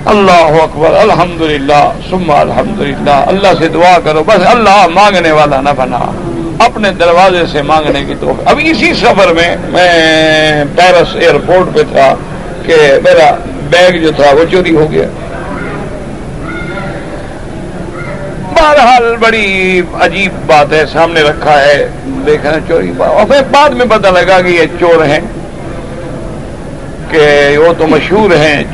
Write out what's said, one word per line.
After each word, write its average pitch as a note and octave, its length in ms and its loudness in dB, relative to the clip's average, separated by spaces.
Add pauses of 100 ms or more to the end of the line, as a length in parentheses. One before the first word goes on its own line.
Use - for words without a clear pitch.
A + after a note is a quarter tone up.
اللہ E3+ 580 4
اکبر، D#3 320 0
الحمدللہ، D#3+ 960 0 (180)
ثم F3+ 200 -4
الحمدللہ۔ C#3+ 800 -2
اللہ F#3+ 380 2 (100)
سے D#3+ 100 0
دعا E3+ 360 4
کرو، D#3 200 0
بس F#3+ 220 2
اللہ G#3 480 4
مانگنے F#3 360 2
والا D3 300 2
نہ C3+ 160 -2
بنا، B2+ 360 -4 (460)
اپنے G#3+ 320 0
دروازے F3 520 2 (100)
سے D3+ 100 -2
مانگنے D3 420 0
کی C#3 160 -8
توفیق۔ D3 280 -4
اب D4 140 0
اسی D#4+ 320 0
سفر F#3+ 380 2
میں، E3+ 240 0 (120)
میں D#3 960 2 (120)
پیرس F3 400 2
ایئرپورٹ D#3+ 580 2
پہ D3+ 80 2 (100)
تھا C3 220 4 (520)
کہ D#3+ 100 2 (280)
میرا D#3 300 4 (360)
بیگ F3 320 2
جو D#3 140 2
تھا C#3+ 140 4
وہ D3+ 200 4
چوری E3+ 260 0
ہو D#3 140 2
گیا۔ D#2+ 160 -2 (3500)
بہرحال B3 680 2
بڑی G3 600 0 (200)
عجیب F3+ 320 -2 (140)
بات D3+ 260 4
ہے، D#3 200 0
سامنے E3 300 0
رکھا D3 380 0
ہے، C#3+ 280 2 (380)
دیکھنا D3 260 0 (160)
چوری F3+ 280 -2
با-، - 120 0
اور - 180 2
پھر C#4 240 2
بعد C#4+ 200 4
میں B3 160 -2
پتہ G#3 220 2
لگا F3+ 320 4
کہ F3+ 80 0
یہ E3+ 160 2 (160)
چور E3 240 4
ہیں۔ D3 160 0 (1900)
کہ D3 460 4
وہ E3 200 4
تو D#3+ 80 0
مشہور F3+ 440 0
ہیں D3+ 440 2